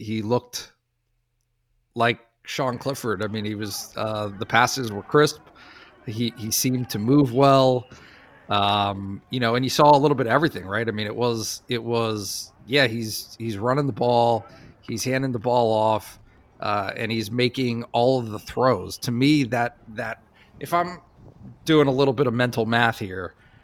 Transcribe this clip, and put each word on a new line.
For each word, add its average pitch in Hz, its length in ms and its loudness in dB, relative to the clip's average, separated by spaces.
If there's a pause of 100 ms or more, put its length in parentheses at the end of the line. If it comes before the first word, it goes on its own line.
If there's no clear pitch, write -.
he 110 200 -6
looked - 520 -4 (1200)
like 117 240 2 (240)
Sean 127 340 -4
Clifford. 113 460 -4
I 104 60 -4
mean, 104 160 -6
he 107 100 -6
was, 101 420 -10
uh, 107 440 -6
the 113 40 -6
passes 120 460 2
were 101 140 -8
crisp. 147 340 4 (680)
He, 113 300 -4
he 107 140 -8
seemed 127 400 -2
to 107 80 -4
move 127 340 4
well. 131 540 4 (640)
Um, 101 840 -2
you 127 80 -4
know, 117 160 0
and 127 100 0
you 127 60 0
saw 147 260 8
a - 20 8
little 143 180 2
bit 120 100 -2
of 110 60 0
everything, 135 340 0
right? 110 220 -4
I - 20 -2
mean, 107 160 -4
it 110 80 -6
was, 117 540 -4
it 117 160 -4
was, 113 680 -4 (140)
yeah, 131 220 2
he's, 110 500 -8
he's 113 200 -6
running 131 280 0
the 127 60 -4
ball, 120 520 2 (360)
he's 113 240 -8
handing 131 260 -2
the 120 80 -4
ball 120 340 2
off, 107 460 0 (400)
uh, 104 380 -4
and 113 160 -6
he's 107 180 -4
making 120 600 -2
all 127 260 2
of 113 120 -6
the 104 100 -8
throws. 107 580 -2
To - 140 -6
me, 139 320 4
that, 120 320 -2 (140)
that, 113 300 -10 (380)
if - 160 -8
I'm 175 260 -2 (640)
doing 151 220 4
a 135 60 2
little 135 220 2
bit 131 120 0
of 113 80 -2
mental 120 320 0
math 117 320 2
here, 92 360 -10 (300)